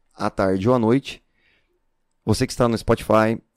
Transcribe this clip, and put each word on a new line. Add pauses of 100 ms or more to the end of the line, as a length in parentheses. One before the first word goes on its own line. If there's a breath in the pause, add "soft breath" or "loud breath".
(160)
à
tarde
ou
à
noite, (1000)
você
que
está
no
Spotify, (160)